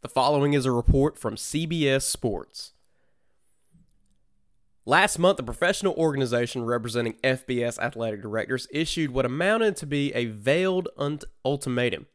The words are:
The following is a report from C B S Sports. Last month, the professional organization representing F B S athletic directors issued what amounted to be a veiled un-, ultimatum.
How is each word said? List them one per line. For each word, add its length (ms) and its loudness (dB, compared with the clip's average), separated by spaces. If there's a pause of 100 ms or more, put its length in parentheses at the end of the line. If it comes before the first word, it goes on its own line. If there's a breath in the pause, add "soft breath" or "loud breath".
The 80 -14
following 440 4
is 120 2
a 60 2
report 460 4
from 200 -6
C 280 -4
B 220 0
S 160 2
Sports. 720 -6 (2000)
Last 320 4
month, 200 4
the 60 -8
professional 500 0
organization 720 0
representing 580 -2
F 240 0
B 160 -2
S 160 -4
athletic 420 -4
directors 480 -4
issued 420 -2
what 140 0
amounted 520 0
to 80 -10
be 280 0
a 120 -2
veiled 720 0
un-, 220 -4 (260)
ultimatum. 680 -2